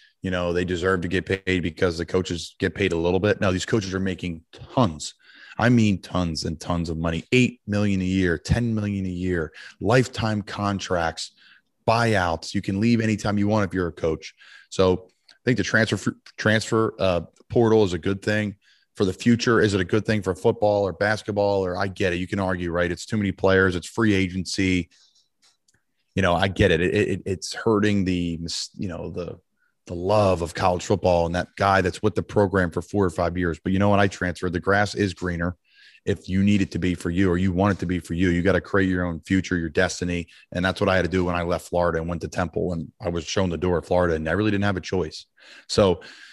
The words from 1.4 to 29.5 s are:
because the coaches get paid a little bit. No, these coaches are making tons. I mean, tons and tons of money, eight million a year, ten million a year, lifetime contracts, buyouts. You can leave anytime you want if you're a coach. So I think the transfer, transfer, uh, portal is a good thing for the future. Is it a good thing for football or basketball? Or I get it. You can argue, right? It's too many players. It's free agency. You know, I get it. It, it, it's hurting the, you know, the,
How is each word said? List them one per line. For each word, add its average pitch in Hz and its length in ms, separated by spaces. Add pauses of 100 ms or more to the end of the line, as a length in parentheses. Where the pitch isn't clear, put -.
because 85 340
the 85 80
coaches 90 540
get 92 160
paid 95 160
a 85 40
little 87 220
bit. 104 220
No, 101 100
these 92 160
coaches 98 260
are 95 60
making 90 440 (100)
tons. - 640 (440)
I 113 100
mean, 107 320
tons 87 440
and 82 160
tons 85 300
of 82 60
money, 82 360
eight 127 340
million 104 340
a 92 40
year, 90 340
ten 117 340
million 101 320
a 92 40
year, 90 440 (280)
lifetime 107 600
contracts, 92 920 (560)
buyouts. 107 640
You 101 80
can 98 160
leave 113 220
anytime 107 360
you 101 120
want 104 200
if 82 60
you're 90 140
a 80 40
coach. - 400 (380)
So 92 380 (200)
I - 160
think 123 120
the 98 80
transfer, - 500 (220)
transfer, 110 640
uh, 90 220 (260)
portal 110 340
is 90 100
a 90 60
good 95 240
thing 107 320 (400)
for 107 100
the 92 80
future. 117 480
Is 104 140
it 95 60
a 92 40
good 104 220
thing 107 160
for 92 140
football 104 500
or 90 60
basketball? 101 720
Or 90 120
I 101 120
get 92 240
it. 90 80
You 92 80
can 101 100
argue, 92 320
right? 87 220
It's - 140
too 113 100
many 101 160
players. 95 420
It's 82 140
free 110 260
agency. 92 720 (1300)
You 98 80
know, 90 120
I 92 120
get 95 240
it. 82 100
It, 87 140
it, 98 320
it's - 280
hurting 104 500
the, 87 340 (400)
you 104 100
know, 85 220
the, 87 300 (460)